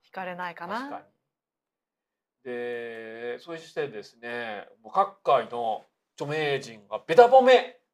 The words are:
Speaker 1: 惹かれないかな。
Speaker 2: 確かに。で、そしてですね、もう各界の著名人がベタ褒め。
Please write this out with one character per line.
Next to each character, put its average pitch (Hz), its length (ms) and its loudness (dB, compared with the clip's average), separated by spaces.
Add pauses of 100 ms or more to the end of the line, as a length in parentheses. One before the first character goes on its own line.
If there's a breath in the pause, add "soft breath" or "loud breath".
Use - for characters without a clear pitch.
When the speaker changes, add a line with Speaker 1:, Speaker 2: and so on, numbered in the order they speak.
Speaker 1:
惹 - 40 -20
か 190 100 -10
れ 185 120 -10
な 180 140 -10
い 170 60 -16
か 170 100 -16
な。 202 140 -8
Speaker 2:
確 277 120 -12
か - 80 -12
に。 - 60 -20 (1400)
で、 120 960 -12
そ 165 180 -14
し 160 160 -20
て 151 140 -6
で 107 160 -12
す - 140 -20
ね、 117 500 -12 (140)
も 113 80 -20
う - 40 -20
各 - 280 -2
界 127 280 2
の 117 340 -6 (320)
著 147 140 -8
名 147 300 -2
人 113 300 -18
が 107 160 -8
ベ 165 100 0
タ 240 80 12
褒 254 180 8
め。 247 380 4 (140)